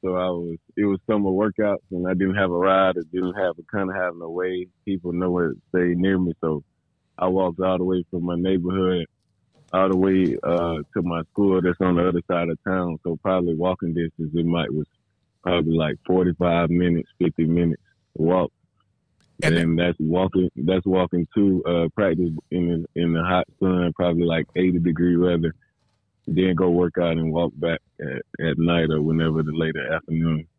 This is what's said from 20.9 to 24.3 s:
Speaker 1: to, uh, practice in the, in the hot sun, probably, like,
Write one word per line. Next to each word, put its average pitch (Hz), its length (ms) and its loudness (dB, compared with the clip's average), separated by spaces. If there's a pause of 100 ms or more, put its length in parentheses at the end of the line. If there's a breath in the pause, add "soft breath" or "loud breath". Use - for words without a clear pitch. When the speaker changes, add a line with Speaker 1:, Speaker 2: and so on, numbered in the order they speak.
Speaker 1:
to, 98 300 2
uh, 85 300 2
practice 87 360 0 (180)
in 85 440 -2
the, 82 80 -2
in 85 120 2
the 82 100 0
hot 90 220 2 (140)
sun, 90 360 2
probably, 87 280 0
like, 82 220 0 (100)